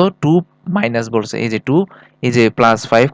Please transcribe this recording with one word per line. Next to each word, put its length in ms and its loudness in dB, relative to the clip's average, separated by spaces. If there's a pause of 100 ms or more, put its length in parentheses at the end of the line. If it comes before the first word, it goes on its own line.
(240)
টু 100 2 (420)
মাইনাস 300 -2 (100)
বলছে, 280 -4
এই 100 -2
যে 140 -4
টু, 100 0 (480)
এই 100 0
যে 80 4 (140)
প্লাস 220 4 (120)
ফাইভ 220 4